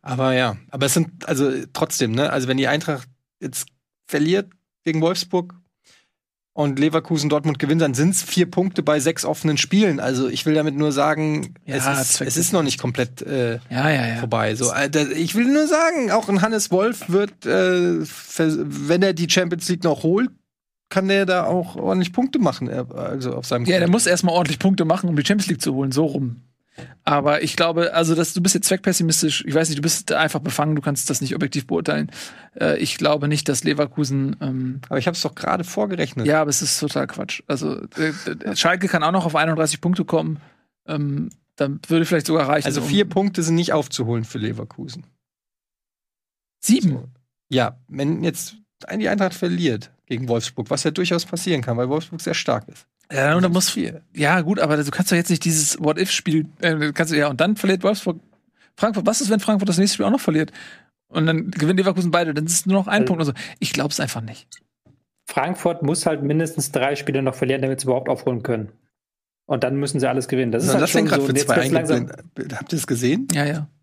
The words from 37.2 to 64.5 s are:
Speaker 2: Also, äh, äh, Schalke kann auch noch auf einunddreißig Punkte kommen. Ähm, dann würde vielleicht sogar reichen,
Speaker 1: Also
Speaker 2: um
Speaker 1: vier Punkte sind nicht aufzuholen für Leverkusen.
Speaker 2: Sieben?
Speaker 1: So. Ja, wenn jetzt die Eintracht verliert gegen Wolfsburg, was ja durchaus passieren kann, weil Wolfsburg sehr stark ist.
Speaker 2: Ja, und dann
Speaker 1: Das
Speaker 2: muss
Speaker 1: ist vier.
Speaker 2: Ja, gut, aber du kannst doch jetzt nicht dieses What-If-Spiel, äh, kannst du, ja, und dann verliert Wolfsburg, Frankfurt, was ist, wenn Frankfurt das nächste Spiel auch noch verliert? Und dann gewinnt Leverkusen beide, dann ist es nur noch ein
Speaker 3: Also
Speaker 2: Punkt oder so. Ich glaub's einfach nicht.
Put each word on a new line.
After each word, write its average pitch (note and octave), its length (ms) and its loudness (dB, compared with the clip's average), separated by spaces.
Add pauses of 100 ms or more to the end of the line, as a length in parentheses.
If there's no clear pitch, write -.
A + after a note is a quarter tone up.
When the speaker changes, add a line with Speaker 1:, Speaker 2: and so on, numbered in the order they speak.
Speaker 2:
Also, D3 320 -4 (160)
äh, D#3 160 -2 (320)
äh, G3+ 100 -4
Schalke F3+ 320 2
kann E3+ 160 0
auch D#3 80 2
noch F3+ 160 0
auf D#3 80 -4
einunddreißig D#3+ 460 0
Punkte F3+ 240 0
kommen. D#3+ 360 -2 (460)
Ähm, C#3+ 440 -4 (260)
dann C#3+ 320 -2
würde E3 160 4
vielleicht D#3+ 240 0
sogar D#3 200 2
reichen, D3 180 2
Speaker 1:
Also C#3+ 140 -2
Speaker 2:
um - 60 -4
Speaker 1:
vier G3 220 2
Punkte G3 340 0
sind E3 140 2
nicht F3 160 2
aufzuholen A#2 500 -2
für A2+ 160 -10
Leverkusen. A2+ 680 -8 (1600)
Speaker 2:
Sieben? G#3+ 260 4
Speaker 1:
So. B2 180 -6 (400)
Ja, B2 400 0
wenn D3 340 -2
jetzt - 320 -4 (400)
die G#3 140 -2
Eintracht F#3+ 260 0
verliert E3+ 560 -2 (160)
gegen A#2+ 220 -6
Wolfsburg, A#2 420 -4
was D3 140 -2
ja D#3 80 0
durchaus E3+ 340 -2
passieren E3+ 340 -2
kann, A#2+ 160 -4
weil B2 120 0
Wolfsburg D#3+ 320 -4
sehr E3+ 140 -4
stark - 340 -4
ist. - 180 -20 (240)
Speaker 2:
Ja, C#3+ 240 2
und F3+ 80 4
dann - 20 4
Speaker 1:
Das F3 80 2
Speaker 2:
muss F3+ 160 2
Speaker 1:
ist - 20 0
vier. - 320 -6 (120)
Speaker 2:
Ja, D#3+ 280 2
gut, F3+ 180 0
aber D3+ 160 2
du D3 140 0
kannst F3+ 200 0
doch F3+ 60 4
jetzt F3 140 0
nicht E3 120 2
dieses D#3+ 400 0
What-If-Spiel, D#3+ 640 0 (140)
äh, D3+ 320 0
kannst D#3+ 180 0
du, D#3+ 60 0
ja, D3 120 2
und C3 120 -2
dann G3 160 2
verliert F#3+ 260 2
Wolfsburg, F#3+ 380 0 (560)
Frankfurt, G#3 300 0
was A#3 160 0
ist, G3+ 80 0
wenn G#3+ 100 4
Frankfurt G3+ 280 2
das F3 100 2
nächste G3+ 160 4
Spiel G3+ 100 -2
auch G3 60 2
noch C4 100 2
verliert? D#3 320 0 (560)
Und D#3+ 160 0
dann D#3+ 260 2
gewinnt F#3 280 2
Leverkusen F#3 320 2
beide, E3 240 2
dann D3+ 100 -2
ist E3 80 -2
es - 140 0
nur F#3+ 100 4
noch G3 100 2
ein G3+ 160 2
Speaker 3:
Also G3 40 2
Speaker 2:
Punkt E3 160 0
oder C#3+ 120 0
so. - 100 -12 (160)
Ich - 120 -4
glaub's C#3+ 260 -2
einfach B2 220 -4
nicht. - 400 -16 (640)